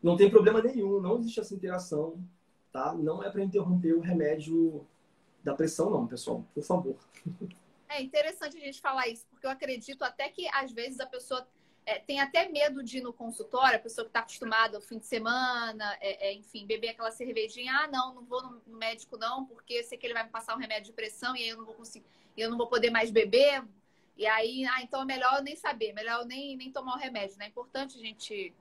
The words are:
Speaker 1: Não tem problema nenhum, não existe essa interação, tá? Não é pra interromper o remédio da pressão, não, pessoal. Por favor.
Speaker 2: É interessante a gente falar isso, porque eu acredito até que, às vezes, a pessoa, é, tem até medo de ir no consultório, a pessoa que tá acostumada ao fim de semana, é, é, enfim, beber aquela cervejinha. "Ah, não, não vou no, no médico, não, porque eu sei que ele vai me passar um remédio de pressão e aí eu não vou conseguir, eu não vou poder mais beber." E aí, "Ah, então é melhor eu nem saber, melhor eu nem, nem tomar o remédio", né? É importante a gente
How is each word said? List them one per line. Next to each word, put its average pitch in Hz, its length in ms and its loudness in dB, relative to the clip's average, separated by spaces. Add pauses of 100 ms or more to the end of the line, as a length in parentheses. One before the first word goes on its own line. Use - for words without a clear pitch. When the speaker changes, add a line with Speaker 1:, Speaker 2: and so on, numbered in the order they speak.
Speaker 1:
Não 170 140 6
tem 202 120 12
problema 220 320 10
nenhum, 208 380 2
não 190 180 2
existe 226 220 -2
essa 196 160 -6
interação, 175 640 -4 (520)
tá? 139 220 -4
Não 165 300 -2
é 196 60 -4
pra 196 140 -4
interromper 180 500 2
o 170 80 4
remédio 160 840 2 (580)
da 139 100 -2
pressão, 160 360 0
não, 147 160 2
pessoal. 120 380 -6 (100)
Por 147 100 -6
favor. 175 340 0 (880)
Speaker 2:
É 285 140 -6
interessante 302 560 -2
a - 20 -18
gente 277 220 -12
falar 262 260 0
isso, 233 220 -8
porque - 180 -10
eu 262 40 -2
acredito 262 520 -6
até 262 240 -2
que, - 220 -8
às 269 240 -2
vezes, 254 260 -8
a 269 60 -4
pessoa, 254 420 -8 (380)
é, 214 140 -2
tem 277 200 -6
até 330 300 2
medo 294 340 0
de 240 140 -8
ir 254 40 -6
no 247 120 -8
consultório, 233 640 2
a 226 40 -2
pessoa 226 240 -8
que 226 60 -20
tá 233 80 2
acostumada 226 580 0
ao 208 40 -10
fim 226 180 -12
de 214 60 -20
semana, 233 960 -2
é, 196 260 -4
é, 196 60 -2
enfim, 208 340 -16
beber 220 220 -2
aquela 226 220 -6
cervejinha. 233 640 -6
"Ah, 302 140 2
não, 262 260 -2
não 247 120 -20
vou 247 180 -4
no, 247 240 -16
no 226 100 -20
médico, 226 400 -6
não, 247 280 -4
porque 240 300 -12
eu 233 100 -2
sei 240 120 -14
que 247 80 -12
ele 240 80 -4
vai 226 120 -2
me 226 40 -20
passar 226 240 -8
um 226 60 -6
remédio 220 280 -6
de 226 60 -20
pressão 226 400 -8
e 247 100 -6
aí 226 60 -4
eu 226 80 -10
não 226 60 -14
vou 220 120 -18
conseguir, 226 300 -20 (320)
eu 226 120 -2
não 233 80 -4
vou 233 100 0
poder 240 220 4
mais 226 200 2
beber." 240 540 6 (540)
E 208 100 0
aí, 233 380 2
"Ah, 254 160 0
então 262 200 -6
é 269 40 -4
melhor 262 320 4
eu 285 60 0
nem 285 120 -8
saber, 226 380 -4
melhor 226 280 -2
eu 240 40 -6
nem, 269 320 -10
nem 262 120 -12
tomar 262 260 -6
o 269 40 -8
remédio", 208 380 -6
né? 202 80 -12
É - 20 -12
importante 262 500 -8
a 233 40 -20
gente 214 600 -10